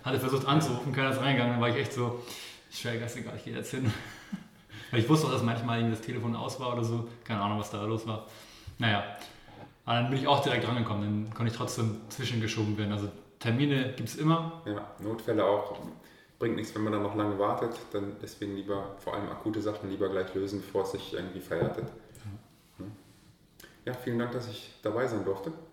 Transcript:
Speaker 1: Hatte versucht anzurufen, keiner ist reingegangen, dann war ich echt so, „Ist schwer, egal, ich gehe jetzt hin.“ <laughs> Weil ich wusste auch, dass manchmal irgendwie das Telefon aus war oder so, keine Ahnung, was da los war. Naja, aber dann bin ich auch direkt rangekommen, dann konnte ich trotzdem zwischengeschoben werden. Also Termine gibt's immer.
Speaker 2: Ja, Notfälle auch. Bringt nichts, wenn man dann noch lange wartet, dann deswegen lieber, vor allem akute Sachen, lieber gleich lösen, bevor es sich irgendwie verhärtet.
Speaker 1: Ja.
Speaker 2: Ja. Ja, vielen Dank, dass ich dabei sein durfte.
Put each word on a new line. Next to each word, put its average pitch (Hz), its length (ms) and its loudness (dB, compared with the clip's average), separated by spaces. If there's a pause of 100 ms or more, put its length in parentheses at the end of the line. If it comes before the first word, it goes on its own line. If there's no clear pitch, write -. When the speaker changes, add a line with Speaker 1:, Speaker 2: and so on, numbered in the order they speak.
Speaker 1:
Hatte 131 160 2
versucht 131 280 2
anzurufen, 143 460 4
keiner 135 180 2
ist 110 100 2
reingegangen, 123 320 4
dann 120 80 4
war 120 80 6
ich 110 60 4
echt - 180 0
so, 120 300 0 (460)
„Ist - 100 -10
schwer, 120 140 -2
egal, 113 440 -4
ich - 60 -10
gehe 113 120 -6
jetzt - 160 -6
hin.“ 127 200 2 (460)
<laughs> - 540 -14
Weil 120 80 6
ich 110 100 4
wusste 156 180 6
auch, - 40 2
dass - 120 2
manchmal 117 340 0
irgendwie 113 180 2
das 107 100 -10
Telefon 117 300 -2
aus 123 240 -4
war 123 140 -2
oder 120 100 0
so, 113 240 0 (160)
keine 107 180 -2
Ahnung, 104 180 2
was 104 100 -4
da 104 160 -4
los 110 220 0
war. 110 200 -4 (500)
Naja, 104 260 4 (840)
aber 120 160 4
dann 127 80 2
bin 135 100 2
ich 131 80 2
auch - 140 8
direkt 120 260 2
rangekommen, 107 360 0 (220)
dann 110 80 -8
konnte 117 180 0
ich - 60 -6
trotzdem 110 520 -2
zwischengeschoben 110 680 0
werden. 104 140 0
Also 101 180 0 (300)
Termine 131 560 4
gibt's - 200 -6
immer. 165 500 2
Speaker 2:
Ja, 104 200 -4 (140)
Notfälle 107 460 0
auch. 101 320 2 (600)
Bringt 117 160 2
nichts, 110 180 -4
wenn 107 100 0
man 107 100 2
dann 101 100 2
noch 104 120 -2
lange 104 220 2
wartet, 117 420 2 (140)
dann 101 280 -2
deswegen 101 340 -6
lieber, 98 420 -4
vor - 160 -6
allem 101 160 -4
akute 107 320 -2
Sachen, 104 280 -2
lieber 95 200 0
gleich 95 240 0
lösen, 98 280 0
bevor 98 220 0
es - 100 -2
sich 95 200 -6
irgendwie 90 260 -6
verhärtet. - 460 0 (960)
Speaker 1:
Ja. 92 60 -8
Speaker 2:
Ja. 104 60 -10 (960)
Ja, 127 80 -4
vielen 120 260 -2
Dank, 117 120 0
dass 117 180 -4
ich - 320 -12
dabei 117 260 0
sein 107 160 0
durfte. 98 300 -2 (200)